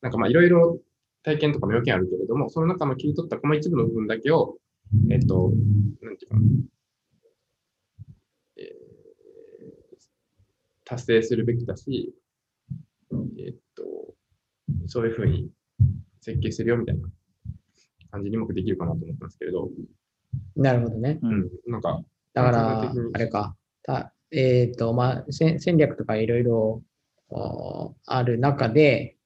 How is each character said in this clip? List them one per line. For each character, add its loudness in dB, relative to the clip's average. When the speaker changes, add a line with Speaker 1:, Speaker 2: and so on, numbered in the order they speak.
Speaker 1:
な -6
ん -4
か -2
ま 2
あ、 2
い 2
ろ 8
い 8
ろ 6
体 0
験 2
と -2
か -4
の 0
要 2
件 0
あ 2
る 0
け -4
れ -4
ど -2
も、 -2
そ -4
の 2
中 -2
の -2
切 -6
り -2
取 -6
っ -14
た -4
こ -2
の 4
一 -2
部 0
の 2
部 -2
分 -2
だ -2
け 0
を、 2
え 2
っ 2
と、 2
な -12
ん -14
て -20
い -20
う -10
か 2
な、 4
え -20
ー、 -20
達 -10
成 4
す -2
る -2
べ 0
き -4
だ -6
し、 -8
え -12
っ -16
と、 -14
そ -4
う 2
い 0
う -4
ふ -4
う 2
に 0
設 -6
計 -4
す -6
る 0
よ 2
み -4
た -4
い -4
な -8
感 -10
じ -6
に -4
う -2
ま -6
く -6
で -4
き -2
る -2
か -4
な -2
と -6
思 -10
っ -12
た -14
ん -12
で -16
す -20
け -8
れ -6
ど。 -4
Speaker 2:
な 4
る 2
ほ -2
ど -6
ね。 -2
Speaker 3:
う -2
ん。 0
Speaker 1:
う 0
ん。 -2
な -6
ん -16
か、 -4
Speaker 2:
だ 2
か 6
ら、 2
Speaker 1:
感 0
覚 -4
的 -4
に。 -6
Speaker 2:
あ -6
れ -2
か。 -4
た-、 -6
え 4
ー -12
と、 0
ま 2
あ、 -14
せ-、 2
戦 2
略 4
と -8
か -2
い 0
ろ 2
い 2
ろ、 0
お -10
ー、 -20
あ -2
る 0
中 2
で 4